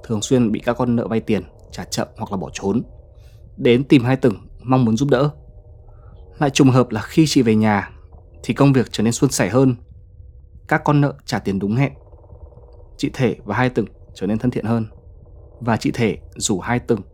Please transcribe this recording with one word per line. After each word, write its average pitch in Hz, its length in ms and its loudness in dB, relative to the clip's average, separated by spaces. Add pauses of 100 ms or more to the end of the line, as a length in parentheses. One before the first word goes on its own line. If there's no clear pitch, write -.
thường 107 180 -4
xuyên 120 300 2
bị - 80 -2
các 120 160 -2
con 120 200 0
nợ 110 120 -4
vay 110 120 -2
tiền, 101 220 -2 (280)
trả - 140 -14
chậm - 320 -6
hoặc - 140 -10
là - 60 -6
bỏ 85 160 -6
trốn. 98 300 -2 (720)
Đến 127 280 2
tìm 127 200 4
Hai 131 120 2
Tửng 117 200 2 (260)
mong 127 220 2
muốn 110 120 2
giúp 143 140 -2
đỡ. 139 200 2 (1080)
Lại 143 120 2
trùng 135 200 4
hợp 123 200 2
là 107 100 -6
khi - 260 2
chị 143 160 2
về 113 120 4
nhà 107 360 0 (520)
thì 113 120 -6
công 139 180 4
việc 123 200 0
trở 107 100 -4
nên 113 100 2
suôn - 180 0
sẻ 104 180 0
hơn. 127 260 2 (920)
Các 156 160 0
con 147 160 2
nợ 143 140 0 (100)
trả 107 140 -4
tiền 98 200 -4
đúng 101 180 -2
hẹn. 135 160 0 (1040)
Chị - 180 -4
Thể 120 300 0
và 101 120 -6
Hai 127 140 0
Tửng 113 160 -2 (280)
trở 95 120 -8
nên 107 120 -2
thân 123 120 -2
thiện 123 140 -8
hơn. 113 220 -2 (760)
Và 113 160 0
chị - 140 -2
Thể 107 280 -2 (180)
rủ 101 240 -4
Hai 120 180 -4
Tửng 120 220 -2 (140)